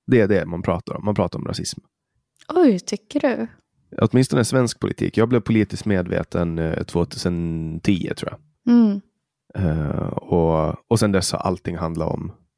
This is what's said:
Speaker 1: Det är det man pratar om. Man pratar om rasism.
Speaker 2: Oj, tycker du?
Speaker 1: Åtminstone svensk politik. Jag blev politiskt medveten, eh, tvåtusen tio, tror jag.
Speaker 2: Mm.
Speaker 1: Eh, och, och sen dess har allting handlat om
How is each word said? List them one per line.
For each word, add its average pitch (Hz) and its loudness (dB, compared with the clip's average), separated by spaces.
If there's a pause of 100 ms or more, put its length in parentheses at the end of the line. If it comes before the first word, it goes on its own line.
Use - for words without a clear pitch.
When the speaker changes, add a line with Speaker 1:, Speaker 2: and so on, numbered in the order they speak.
Speaker 1:
Det 123 6
är 101 4
det 92 2
man 85 -6
pratar - -4
om. - -10
Man 104 0
pratar 87 0
om - -8
rasism. - -8 (680)
Speaker 2:
Oj, 302 4
tycker - -8
du? 226 -2 (540)
Speaker 1:
Åtminstone 123 4
svensk 127 0
politik. - -2
Jag 113 4
blev 123 2
politiskt 107 0
medveten, 87 -2
eh, 82 -2
tvåtusen 82 -4
tio, 98 0
tror - -8
jag. - -4
Speaker 2:
Mm. 208 4 (540)
Speaker 1:
Eh, 78 -2
och, 80 0 (160)
och 113 4
sen 107 2
dess 95 0
har - -4
allting 90 -4
handlat 82 -4
om - -6 (260)